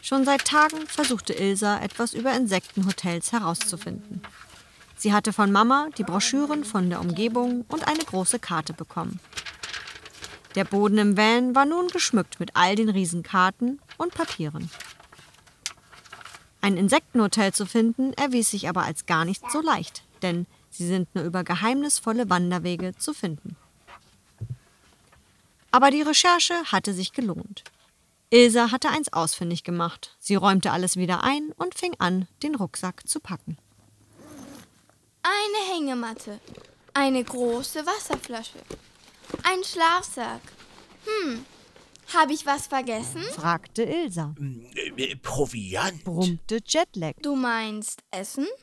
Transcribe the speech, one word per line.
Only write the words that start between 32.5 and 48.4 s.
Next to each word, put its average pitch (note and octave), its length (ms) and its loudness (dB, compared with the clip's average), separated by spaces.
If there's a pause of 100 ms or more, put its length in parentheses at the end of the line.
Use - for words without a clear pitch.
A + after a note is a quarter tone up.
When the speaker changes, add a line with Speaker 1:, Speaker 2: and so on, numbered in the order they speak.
Speaker 1:
Rucksack - 520 -6
zu - 120 -4
packen. - 380 -10 (1600)
Speaker 2:
Eine G4+ 540 -2
Hängematte, A#3+ 640 -6 (560)
eine C4+ 280 2
große B3 600 -2
Wasserflasche, C#4 720 -6 (840)
ein F#4 200 0
Schlafsack. E4 800 -2 (640)
Hm, D#4+ 400 -4 (720)
hab D#4 160 4
ich D4+ 160 -4
was C#4+ 180 -2
vergessen? B3+ 560 -4 (140)
Speaker 1:
fragte E3+ 480 -2
Ilsa. F#3 560 -4
Speaker 3:
Mm, B2+ 260 -8 (320)
äh, C3 200 -4
Proviant. B2+ 840 -4
Speaker 1:
Brummte F3+ 640 -2
Jetlag. D4+ 560 -2
Speaker 2:
Du C#4+ 140 -2
meinst A3 640 -4 (100)
Essen? G3+ 380 -6 (160)